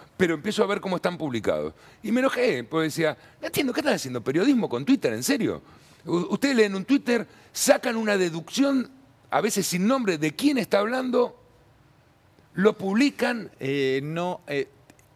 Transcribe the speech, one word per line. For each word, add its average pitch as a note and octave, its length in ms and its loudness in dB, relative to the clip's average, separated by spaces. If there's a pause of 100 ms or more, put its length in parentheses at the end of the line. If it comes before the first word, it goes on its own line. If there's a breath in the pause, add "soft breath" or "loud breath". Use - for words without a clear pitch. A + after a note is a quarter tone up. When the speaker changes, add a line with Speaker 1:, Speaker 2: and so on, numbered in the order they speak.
(160 loud breath)
Speaker 1:
pero F3 180 0
empiezo F3+ 300 -2
a G3 40 -2
ver G3+ 140 -2
cómo F#3 160 -4
están F3 200 -4
publicados. F#2 560 -2 (300 loud breath)
Y G#3+ 80 -4
me A#3+ 80 2
enojé, B3 440 0
porque D#3+ 220 -2
decía, D#3 320 -2 (240 loud breath)
"No D#4 60 -8
entiendo, C#4+ 260 -2
¿qué - 80 -4
están C#4 120 0
haciendo? B2+ 300 -6
¿Periodismo G3 460 2
con A#2+ 160 -4
Twitter? C#3+ 280 2
¿En A2+ 100 -6
serio? D#3 380 0 (440 loud breath)
U-, F3 240 -2
ustedes C4 260 0
leen G#3 200 4
un F#3+ 100 -6
Twitter, A#3+ 420 2 (240 loud breath)
sacan C4 440 2
una G#3+ 220 0
deducción, F#3+ 720 0 (400)
a C#3+ 120 2
veces G3+ 260 0
sin F3+ 200 0
nombre, A3+ 300 2
de D3+ 180 -2
quién C#4+ 220 2
está G3+ 220 2
hablando, B3 600 0 (1120)
lo G#3 240 2
publican". A#3 840 -2
Speaker 2:
Eh, C3+ 440 -2
no, E3+ 440 -6
eh, C#3+ 200 -4 (480)